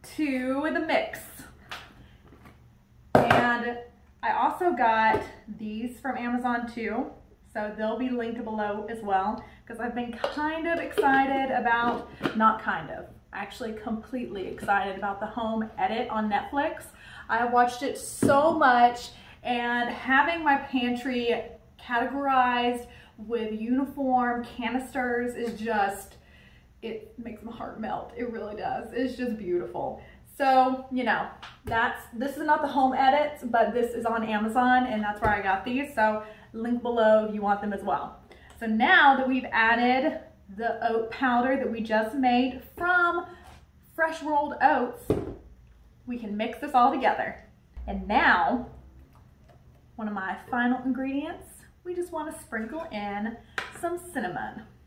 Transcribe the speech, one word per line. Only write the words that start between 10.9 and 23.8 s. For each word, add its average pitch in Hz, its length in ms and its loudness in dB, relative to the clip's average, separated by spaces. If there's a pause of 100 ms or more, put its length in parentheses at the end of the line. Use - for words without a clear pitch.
about, 233 560 0 (280)
not 220 240 6
kind 170 300 -4
of, - 160 -10 (260)
actually 214 420 -8
completely 214 760 -8
excited 196 500 0
about 196 220 -4
The 214 60 -4
Home 220 520 -4
Edit 220 300 -2
on 214 200 -2
Netflix. 285 580 -2 (420)
I 226 100 0
have 240 140 2
watched 247 320 4
it - 120 -4
so 285 580 4
much, 240 560 6 (320)
and 240 460 -2
having 302 540 2
my 285 140 4
pantry 240 840 -2 (360)
categorized 247 1080 0 (320)
with 214 420 -4
uniform 247 840 0